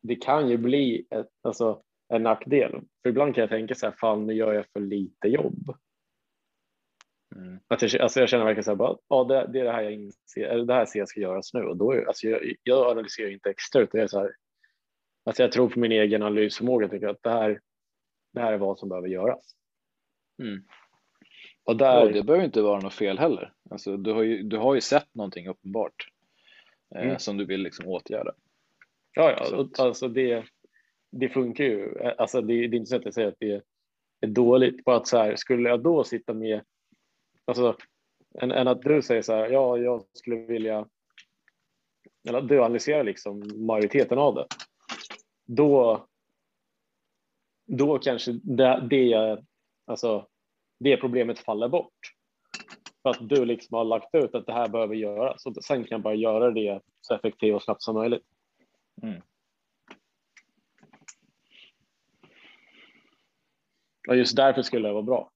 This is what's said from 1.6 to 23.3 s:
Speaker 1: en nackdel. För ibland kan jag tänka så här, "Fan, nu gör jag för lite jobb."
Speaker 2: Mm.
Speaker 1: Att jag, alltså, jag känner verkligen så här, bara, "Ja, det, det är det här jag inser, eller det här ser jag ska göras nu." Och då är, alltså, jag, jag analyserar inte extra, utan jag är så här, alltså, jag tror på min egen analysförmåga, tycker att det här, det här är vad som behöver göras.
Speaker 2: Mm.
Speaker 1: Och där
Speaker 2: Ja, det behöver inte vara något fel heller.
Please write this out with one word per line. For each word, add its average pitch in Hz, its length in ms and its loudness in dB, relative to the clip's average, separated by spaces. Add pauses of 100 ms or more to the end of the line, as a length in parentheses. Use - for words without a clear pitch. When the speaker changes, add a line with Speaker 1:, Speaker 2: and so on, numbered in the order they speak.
Speaker 1:
en 117 140 0
nackdel. 117 580 0 (220)
För 127 60 0
ibland 131 260 2
kan 120 60 2
jag 107 100 0
tänka 113 240 -4
så 120 120 -8
här, 104 140 -4
"Fan, 107 260 0
nu 110 60 -2
gör 110 200 0
jag 104 200 -2
för 104 80 -8
lite 101 480 -4
jobb." - 480 -2 (1600)
Speaker 2:
Mm. 92 220 -16 (100)
Speaker 1:
Att 117 140 0
jag, 120 200 2
alltså, 123 180 2
jag 123 80 6
känner 120 160 4
verkligen 107 200 2
så 113 60 -2
här, 104 60 2
bara, 120 200 0 (120)
"Ja, 131 160 4
det, 131 280 2
det 131 80 -2
är 127 40 0
det 117 80 0
här 113 100 -2
jag 107 100 -6
inser, - 540 -10
eller 120 180 0
det 123 100 2
här 117 120 4
ser - 120 -6
jag 101 100 -4
ska - 120 -10
göras 95 340 -6
nu." 117 100 -2
Och 90 120 -6
då 107 160 0
är, - 120 0
alltså, - 240 -4
jag, 113 340 -2
jag 123 280 4
analyserar 110 400 -6
inte 98 200 -4
extra, - 320 2
utan 107 160 0
jag 110 60 2
är 98 40 -4
så 101 120 -2
här, 101 100 -2 (960)
alltså, 113 180 0
jag 123 100 4
tror 123 160 4
på - 100 -4
min 117 140 2
egen 107 300 4
analysförmåga, 107 680 0
tycker 101 200 -6
att 101 140 -8
det 117 80 -2
här, 110 300 0 (720)
det 120 80 -6
här 113 120 0
är 104 60 -2
vad 98 200 -2
som 101 100 -12
behöver 92 200 -6
göras. 95 480 -4 (840)
Speaker 2:
Mm. 101 220 -10 (1000)
Speaker 1:
Och 117 120 0
där 123 300 6
Speaker 2:
Ja, 104 60 4
det 104 100 0
behöver 165 220 4
inte 113 180 0
vara 101 180 4
något 95 140 -8
fel 98 240 -2
heller. 147 340 0 (180)